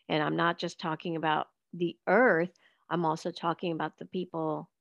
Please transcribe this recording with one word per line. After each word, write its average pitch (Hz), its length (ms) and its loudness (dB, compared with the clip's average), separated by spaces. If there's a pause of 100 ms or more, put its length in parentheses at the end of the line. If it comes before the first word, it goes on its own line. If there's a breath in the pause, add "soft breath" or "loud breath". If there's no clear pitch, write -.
And 160 140 2
I'm 151 140 0
not 170 220 2
just - 220 -6
talking 165 360 -4
about 156 320 0 (240)
the 170 240 -2 (120)
earth, 185 420 6 (400)
I'm 165 160 0
also 165 240 -2
talking 165 420 -4
about 156 240 -4
the 180 100 -14
people 165 640 -4 (120)